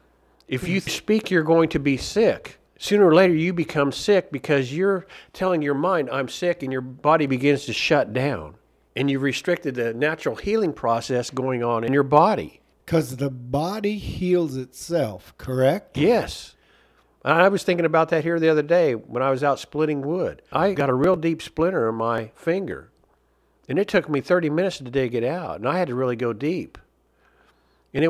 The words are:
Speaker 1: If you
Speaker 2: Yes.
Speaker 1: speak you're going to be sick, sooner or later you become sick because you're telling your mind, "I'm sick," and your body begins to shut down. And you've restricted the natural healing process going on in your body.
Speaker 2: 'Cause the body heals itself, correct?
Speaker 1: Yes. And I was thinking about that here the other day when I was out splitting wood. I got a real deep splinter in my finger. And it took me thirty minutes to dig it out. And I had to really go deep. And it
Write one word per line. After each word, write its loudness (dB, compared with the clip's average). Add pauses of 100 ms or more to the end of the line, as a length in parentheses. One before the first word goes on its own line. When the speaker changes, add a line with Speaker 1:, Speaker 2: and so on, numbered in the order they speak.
(480)
Speaker 1:
If -6
you -2
Speaker 2:
Yes. -4
Speaker 1:
speak -2
you're 4
going 4
to -2
be 0
sick, -2 (180)
sooner 4
or 8
later 6
you 0
become 0
sick 2
because -2
you're -2 (280)
telling 0
your 0
mind, 0
"I'm -4
sick," -4
and -6
your -4
body 2
begins 2
to -4
shut 0
down. -4 (400)
And 0
you've -2
restricted -2
the -2
natural -2
healing -2
process -2
going -4
on 0
in 0
your 4
body. 2 (240)
Speaker 2:
'Cause -2
the -4
body -4
heals 0
itself, -6
correct? 0
Speaker 1:
Yes. 0 (680)
And 2
I 6
was 0
thinking 2
about 2
that 0
here 0
the 2
other 4
day 2
when -6
I 2
was 0
out 2
splitting -2
wood. -4 (120)
I 2
got 0
a 2
real 4
deep -2
splinter 0
in -2
my -2
finger. -6 (800)
And -4
it 0
took 0
me -2
thirty 0
minutes -2
to -16
dig -2
it -2
out. -6
And -6
I 0
had -2
to -6
really -2
go -2
deep. -6 (1160)
And 2
it 4